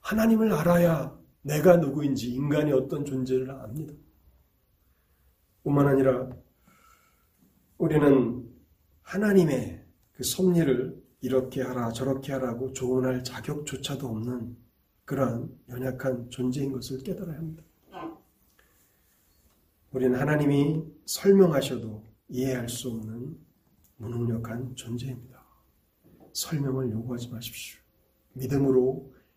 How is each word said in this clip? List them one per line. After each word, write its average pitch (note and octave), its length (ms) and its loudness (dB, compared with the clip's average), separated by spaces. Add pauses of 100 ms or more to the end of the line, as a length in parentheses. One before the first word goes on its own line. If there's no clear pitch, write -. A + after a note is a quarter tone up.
하나님을 A3 540 4
알아야 E3+ 600 2 (280)
내가 D3+ 340 6
누구인지, C3+ 560 0
인간이 D3 400 2
어떤 C#3 320 0
존재를 C3 460 -2
압니다. C3+ 420 -12 (1700)
뿐만 C#3+ 240 4
아니라 C3 440 4 (1500)
우리는 C#3+ 720 4 (540)
하나님의 D#3+ 840 2 (280)
그 - 120 -10
섭리를 D#3+ 800 2 (180)
이렇게 B2+ 400 -2
하라, B2 320 -4
저렇게 C3 400 -4
하라고 B2+ 400 -4
조언할 B2+ 520 -2
자격조차도 C#3+ 840 -8
없는 A#2 500 -6 (480)
그러한 A#2+ 460 -2 (180)
연약한 B2+ 600 -6
존재인 C3+ 420 -4
것을 B2+ 300 -8
깨달아야 E3+ 340 -8
합니다. D#3+ 260 -12 (2250)
우리는 B2+ 280 2
하나님이 D3 640 2 (220)
설명하셔도 C3+ 1000 4 (240)
이해할 B2 400 -4
수 B2+ 200 -8
없는 A#2 480 -10 (600)
무능력한 A#2 800 -6
존재입니다. A#2+ 680 -10 (880)
설명을 C3 580 -2
요구하지 A#2+ 380 -6
마십시오. - 520 -14 (520)
믿음으로 C3 800 2 (240)